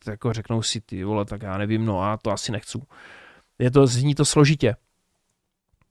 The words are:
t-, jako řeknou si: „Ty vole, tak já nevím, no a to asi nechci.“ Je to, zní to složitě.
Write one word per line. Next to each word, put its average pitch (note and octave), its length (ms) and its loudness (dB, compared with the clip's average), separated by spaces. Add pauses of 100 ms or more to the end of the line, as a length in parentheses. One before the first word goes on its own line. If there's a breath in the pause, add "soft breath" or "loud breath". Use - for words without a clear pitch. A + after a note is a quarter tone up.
t-, A2 60 -10
jako A2 220 -4
řeknou A2+ 300 -2
si: - 180 -6
„Ty G#2 240 -10
vole, G2+ 200 -2
tak G#2 180 -10
já G2 160 -6
nevím, A2 260 -2
no G2 180 0
a G#2 140 -2
to G#2+ 140 -4
asi G2 220 -4
nechci.“ G#2 260 -10 (800 loud breath)
Je B2 120 0
to, C#3 160 8
zní C3 280 0
to D3 100 0
složitě. C#3 520 2 (1120)